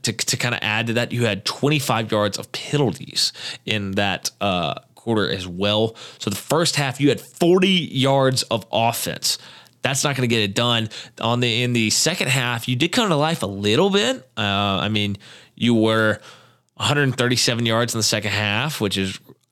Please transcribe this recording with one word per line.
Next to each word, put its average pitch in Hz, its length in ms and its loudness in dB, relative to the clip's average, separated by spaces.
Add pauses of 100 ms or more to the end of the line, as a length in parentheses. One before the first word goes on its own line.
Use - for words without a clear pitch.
to, 117 100 -2
to - 240 -4
kinda 120 260 -2
add 110 260 0
to 113 40 0
that, 117 180 0
you 120 140 0
had 101 180 0
twenty-five 131 720 0
yards 104 260 2
of - 140 -14
penalties - 800 -2 (320)
in 101 280 -2
that, 98 380 -2 (120)
uh, 90 320 0 (200)
quarter 110 340 -2
as 92 200 -4
well. 104 480 0 (220)
So - 100 -8
the 101 80 -4
first 160 400 0
half, 139 240 -2
you 143 80 6
had 127 100 4
forty 185 520 2
yards 135 760 2
of 113 260 -4
offense. - 680 0 (420)
That's 131 240 -2
not 143 120 0
gonna 127 120 0
get 117 140 2
it 101 120 -2
done. 117 360 0 (280)
On 117 220 0
the, 120 220 0
in 123 100 0
the 117 160 2
second 160 400 0
half, 123 400 -2
you 127 80 0
did 165 160 0
come 226 160 2
to 165 80 2
life 156 260 0
a 95 40 -2
little 104 420 2
bit. 220 300 0 (180)
Uh, - 40 -4
I 101 500 0
mean, 104 260 -2 (380)
you 117 200 2
were 110 460 2 (560)
a - 60 -12
hundred 139 340 0
thirty-seven 120 480 0
yards 117 300 0
in 117 40 -4
the 107 60 0
second 107 280 0
half, 107 500 -2
which 98 160 0
is 95 200 -4 (340)